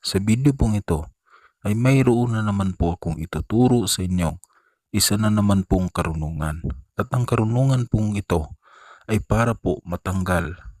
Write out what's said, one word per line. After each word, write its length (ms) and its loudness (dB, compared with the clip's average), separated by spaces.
Sa 160 -4
video 320 2
pong 320 0
ito 320 -4
ay 160 -2
mayroon 560 4
na 80 0
naman 320 0
po 240 -2
akong 240 -6
ituturo 640 2
sa 160 -4
inyong 400 -2
isa 160 2
na 160 2
naman 320 4
pong 320 0
karunungan. 720 -4
At 160 -4
ang 160 0
karunungan 560 2
pong 320 0
ito 320 -2
ay 160 0
para 320 2
po 320 -4
matanggal 720 -2